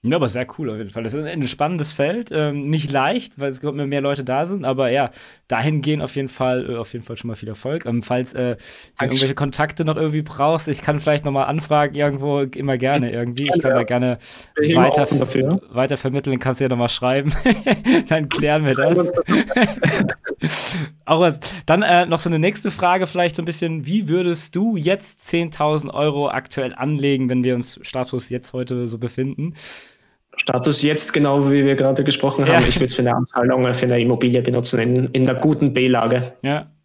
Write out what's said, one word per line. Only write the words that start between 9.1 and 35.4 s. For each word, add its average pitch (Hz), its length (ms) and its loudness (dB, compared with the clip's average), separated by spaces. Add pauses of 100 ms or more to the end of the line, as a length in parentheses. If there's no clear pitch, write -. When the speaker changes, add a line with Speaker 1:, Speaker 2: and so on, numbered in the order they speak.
Speaker 1:
Kontakte 151 500 -2
noch 156 140 0
irgendwie 156 240 0
brauchst, 151 460 0
ich 143 160 -4
kann 151 160 0
vielleicht 151 260 0
noch 143 60 -2
mal 135 140 2
anfragen 147 500 0
irgendwo, 143 460 0
immer 135 360 -2
gerne 127 340 0
irgendwie. 120 340 -4
Ich 147 80 0
Speaker 2:
Gerne, 165 100 2
Speaker 1:
kann 135 80 2
Speaker 2:
ja. 131 80 4
Speaker 1:
da 120 40 0
gerne 123 340 0 (360)
Speaker 2:
Bin 151 120 2
ich 156 80 2
immer 165 100 6
Speaker 1:
weiter 147 180 4
Speaker 2:
offen 147 180 2
dafür. 131 400 0 (120)
Speaker 1:
weiter 135 260 0
vermitteln, 135 400 -2
kannst 127 220 -2
du 139 60 2
ja 127 40 2
noch 123 80 0
mal 120 100 2
schreiben. 139 460 0 (360)
<laughs> 262 380 2
Dann 156 220 0
klären 151 340 0
wir 135 120 4
Speaker 2:
Schreiben 151 220 4
wir 180 80 4
Speaker 1:
das. - 60 -2
Speaker 2:
uns 170 140 -2
das - 40 -10
ab. - 840 2 (240)
Speaker 1:
<laughs> - 680 -6
Auch 160 140 2
was. 160 200 4 (260)
Dann, 170 160 4
äh, 175 240 4
noch 165 140 0
so 175 100 -2
eine 160 100 2
nächste 202 320 0
Frage 180 360 2
vielleicht 175 280 0
so 175 60 -4
ein 165 40 -6
bisschen. 160 400 -4
Wie 185 220 -2
würdest 170 480 -2
du 214 220 0
jetzt 180 480 -2
zehntausend 156 680 -2
Euro 143 360 0
aktuell - 460 -4
anlegen, 139 540 0
wenn 127 140 2
wir 127 120 2
uns 120 260 -8
Status 127 480 -6
jetzt 123 240 -8
heute 123 340 -4
so 113 100 -8
befinden? 135 560 -4 (840)
Speaker 2:
Status 131 440 0
jetzt, 147 320 0
genau 143 380 4
wie 139 140 4
wir 139 100 4
gerade 135 280 2
gesprochen 139 420 0
haben, 165 180 6
Speaker 1:
Ja. - 40 4
Speaker 2:
ich 127 120 2
würd's 127 160 0
für 127 80 0
eine 120 120 2
Anzahlung, 123 580 2
für 123 120 0
eine 120 160 2
Immobilie 123 400 2
benutzen, 120 380 0
in, 123 320 2
in 131 180 4
einer 127 100 0
guten 147 340 2